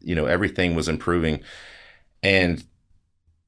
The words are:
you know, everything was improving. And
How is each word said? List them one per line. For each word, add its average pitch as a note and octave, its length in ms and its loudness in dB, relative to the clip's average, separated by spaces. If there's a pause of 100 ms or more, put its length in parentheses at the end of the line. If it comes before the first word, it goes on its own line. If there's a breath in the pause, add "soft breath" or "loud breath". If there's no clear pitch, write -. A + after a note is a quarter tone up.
you E2+ 140 -4
know, D#2 100 0
everything F2+ 500 0
was D#2+ 140 -2
improving. D#2+ 520 -2 (840 loud breath)
And F#2 400 2 (840)